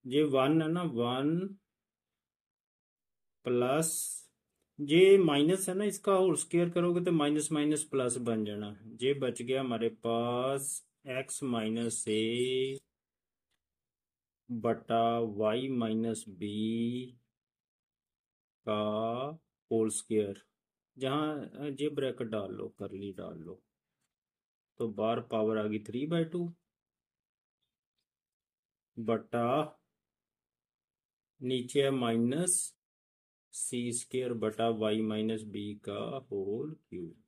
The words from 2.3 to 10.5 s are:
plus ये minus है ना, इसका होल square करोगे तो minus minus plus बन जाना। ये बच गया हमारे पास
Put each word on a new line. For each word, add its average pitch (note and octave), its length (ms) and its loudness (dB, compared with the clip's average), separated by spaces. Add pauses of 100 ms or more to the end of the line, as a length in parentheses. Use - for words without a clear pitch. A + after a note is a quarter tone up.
plus B2+ 440 2 (920)
ये E3+ 400 8
minus E3 500 4
है F#3 60 -4
ना, G3+ 120 0
इसका G3+ 280 0
होल F#3 220 4
square E3+ 340 2
करोगे F3 300 2
तो F3 120 2
minus D3+ 400 2
minus D3+ 340 0
plus B2 320 0
बन A#2 260 -2
जाना। G#2 320 -6 (220)
ये B2+ 180 2
बच B2 260 -4
गया C3 180 0
हमारे A#2 280 0 (100)
पास B2 720 0 (400)